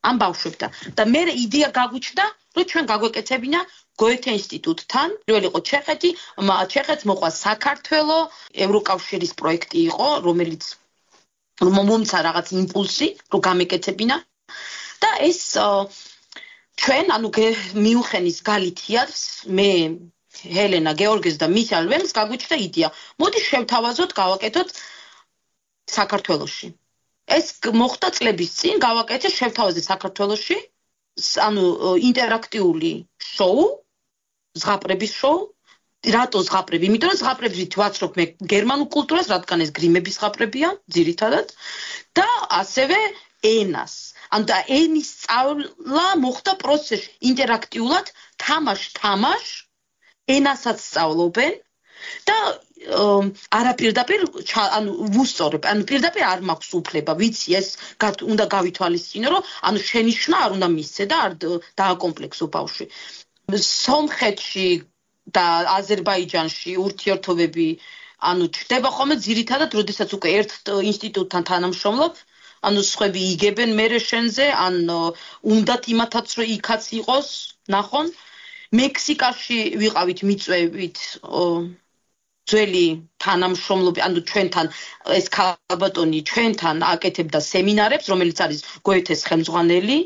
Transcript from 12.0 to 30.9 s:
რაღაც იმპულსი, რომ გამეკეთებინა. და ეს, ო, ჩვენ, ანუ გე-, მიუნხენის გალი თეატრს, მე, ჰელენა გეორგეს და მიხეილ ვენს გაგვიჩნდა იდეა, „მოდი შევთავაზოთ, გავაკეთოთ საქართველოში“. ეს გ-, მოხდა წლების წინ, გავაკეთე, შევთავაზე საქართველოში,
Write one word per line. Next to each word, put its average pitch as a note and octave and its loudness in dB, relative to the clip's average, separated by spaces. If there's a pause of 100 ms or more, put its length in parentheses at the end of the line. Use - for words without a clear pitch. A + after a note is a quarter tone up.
რაღაც E3 -2
იმპულსი, F#3+ -2 (160)
რომ - 0
გამეკეთებინა. F#3 0 (800)
და G4+ 2
ეს, E4+ 2 (140)
ო, G#3 2 (1080)
ჩვენ, C#4 2
ანუ A3 0
გე-, A3 2 (120)
მიუნხენის G#3 2
გალი G3 0
თეატრს, A#3 -2 (240)
მე, G3 4 (680)
ჰელენა F3 2
გეორგეს F3+ 2
და D#3+ 0
მიხეილ F#3 2
ვენს D#4 0
გაგვიჩნდა A#3 -2
იდეა, E3 0 (260)
„მოდი G4+ 0
შევთავაზოთ, B3 0
გავაკეთოთ G3 0 (1200)
საქართველოში“. F#3+ -2 (600)
ეს D#4+ 2
გ-, A#3 -4
მოხდა B3+ 2
წლების F#3+ -2
წინ, F#4 0
გავაკეთე, A#3 0
შევთავაზე G#3+ -2
საქართველოში, G3+ -2 (600)